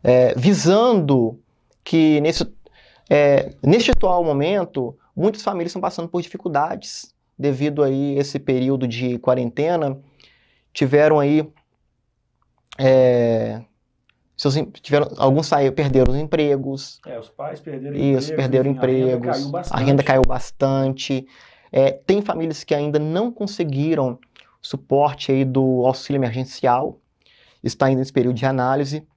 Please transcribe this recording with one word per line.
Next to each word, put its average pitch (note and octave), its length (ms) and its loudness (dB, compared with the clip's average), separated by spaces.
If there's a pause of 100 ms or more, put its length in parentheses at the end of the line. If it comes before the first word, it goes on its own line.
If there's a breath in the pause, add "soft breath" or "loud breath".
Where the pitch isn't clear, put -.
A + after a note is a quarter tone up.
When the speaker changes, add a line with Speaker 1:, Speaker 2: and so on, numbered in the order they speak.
Speaker 1:
É, B2+ 340 4
visando D#3 1000 2 (460)
que D#3 380 2
nesse, D#3 280 -2 (600 soft breath)
é, C#3+ 520 4
neste A3+ 300 4
atual F3+ 320 4
momento, D3+ 760 -2 (160)
muitas G#3 280 -2
famílias F3 300 -4
estão F#3 100 -8
passando F3 260 -6
por F3 140 -4
dificuldades E3 920 -6 (240)
devido C#3+ 460 -2
aí C#3 340 -2
esse C#3 220 -4
período C3 480 -2
de B2 320 -4
quarentena. C3+ 800 -2 (760 soft breath)
Tiveram D3 480 4
aí, D3+ 260 2 (1300)
é, A#2+ 840 2 (760)
seus C#3 180 0
em-, D#3 100 -2
tiveram, - 520 -2
alguns C#3 300 2
saíram, C#3 260 2
perderam C3+ 400 4
os C#3 60 0
empregos. C#3+ 840 -4
Speaker 2:
É, B2 140 -14
os A2+ 100 -20
pais - 300 -14
perderam C#3+ 360 -12
Speaker 1:
Isso, C#3 360 0
Speaker 2:
empregos, - 0 -
Speaker 1:
perderam C3+ 400 0
Speaker 2:
enfim, C3+ 80 -4
a C3 60 -2
renda C3 300 0
Speaker 1:
empregos, B2 220 -4
Speaker 2:
caiu C#3+ 200 -8 (140)
Speaker 1:
a - 80 -4
renda C3+ 240 2
Speaker 2:
bastante. - 20 -
Speaker 1:
caiu C3 160 4
bastante. C3+ 1080 -2 (440 soft breath)
É, C3+ 200 2
tem G3+ 300 0
famílias E3 420 -6
que - 120 -2
ainda D3 240 0
não F3 320 -2
conseguiram D3+ 880 -4 (420 soft breath)
suporte C#3 680 -2
aí C3+ 120 2
do C3 420 0
auxílio C3 340 -2
emergencial, B2+ 800 -2 (640 soft breath)
está C3+ 240 0
ainda C3 120 2
nesse C3 140 -4
período B2 220 0
de A#2 100 -4
análise. C3+ 720 -2